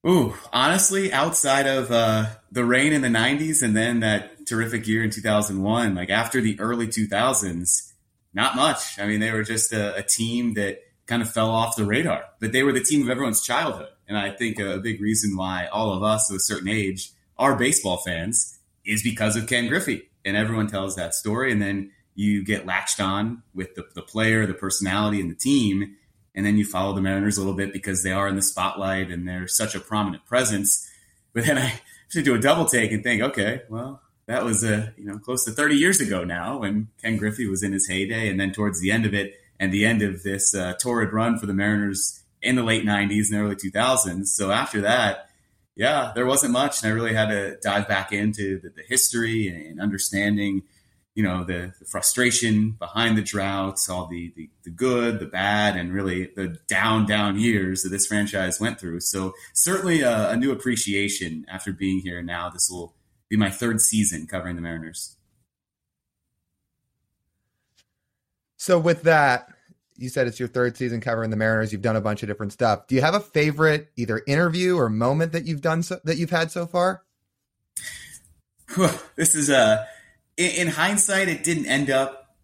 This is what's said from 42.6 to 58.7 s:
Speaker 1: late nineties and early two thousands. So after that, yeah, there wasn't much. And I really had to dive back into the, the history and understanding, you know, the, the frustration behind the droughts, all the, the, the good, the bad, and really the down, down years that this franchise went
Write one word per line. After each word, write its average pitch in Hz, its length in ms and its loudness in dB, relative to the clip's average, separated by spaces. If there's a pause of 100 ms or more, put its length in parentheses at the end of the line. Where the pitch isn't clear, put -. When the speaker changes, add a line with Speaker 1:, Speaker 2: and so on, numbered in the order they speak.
Speaker 1:
late 113 220 2
nineties 104 480 2
and 104 80 0
early 101 160 -2
two 95 160 -8
thousands. 104 600 0
So 98 200 0
after 113 300 -2
that, 107 460 2 (460)
yeah, 127 400 0
there 123 120 0
wasn't 135 260 2
much. 135 300 0
And 110 100 2
I - 20 0
really 113 200 0
had 107 160 2
to 101 320 -4
dive 101 260 0
back 98 240 -2
into 101 480 -2
the, 87 80 -16
the 80 140 -20
history 113 640 0
and 80 320 -10
understanding, 101 840 0 (500)
you 110 80 0
know, 90 220 0
the, 90 340 -6
the - 80 -20
frustration 110 840 2
behind 110 440 0
the 107 60 2
droughts, 98 640 -4
all 90 180 -6
the, 87 300 -10
the, 80 140 -16 (140)
the 87 60 -14
good, 117 480 0
the 87 60 -8
bad, 101 520 2
and 87 180 -4
really 92 320 -2 (100)
the 87 220 -6 (100)
down, 107 380 2
down 104 320 0
years 98 440 0
that 95 60 -4
this 98 180 -2
franchise 104 540 -2
went 113 180 -4